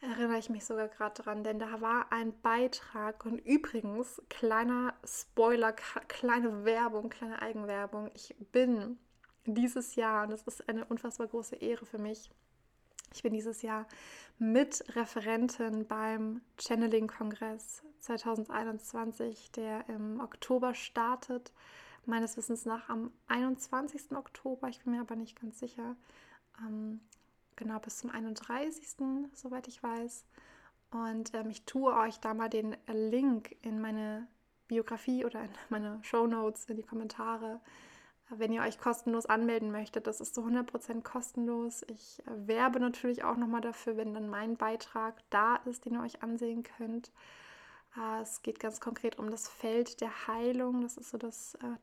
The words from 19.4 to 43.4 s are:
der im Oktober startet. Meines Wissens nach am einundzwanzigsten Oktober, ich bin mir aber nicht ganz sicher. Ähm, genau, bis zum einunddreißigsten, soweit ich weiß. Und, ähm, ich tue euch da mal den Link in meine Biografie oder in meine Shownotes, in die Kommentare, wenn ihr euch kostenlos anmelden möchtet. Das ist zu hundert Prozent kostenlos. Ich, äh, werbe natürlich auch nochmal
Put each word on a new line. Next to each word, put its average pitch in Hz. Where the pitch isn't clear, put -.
der 220
im 214
Oktober 247
startet. 247
Meines 226
Wissens 233
nach 226
am 233
einundzwanzigsten 262
Oktober, 262
ich 240
bin 247
mir 240
aber 233
nicht 226
ganz 220
sicher. 240
Ähm, 214
genau, 220
bis 220
zum 240
einunddreißigsten, 269
soweit 254
ich -
weiß. 233
Und, 226
ähm, 220
ich -
tue 262
euch 226
da 220
mal 226
den 220
Link 226
in 220
meine 220
Biografie 233
oder 226
in 202
meine 214
Shownotes, 226
in 220
die 220
Kommentare, 226
wenn 220
ihr 226
euch 226
kostenlos 233
anmelden 226
möchtet. 214
Das 214
ist -
zu 240
hundert 240
Prozent 240
kostenlos. 233
Ich, -
äh, 208
werbe 247
natürlich 247
auch -
nochmal 233